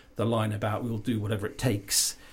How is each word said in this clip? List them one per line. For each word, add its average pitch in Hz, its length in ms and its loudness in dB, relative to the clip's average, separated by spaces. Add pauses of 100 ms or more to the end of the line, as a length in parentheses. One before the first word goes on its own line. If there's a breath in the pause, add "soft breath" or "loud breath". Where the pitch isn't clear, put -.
(160 soft breath)
the 107 100 0
line 110 260 2
about 107 320 0
"we'll 113 140 -2
do 110 220 0
whatever 104 280 -2
it - 100 -8
takes - 580 0 (180 soft breath)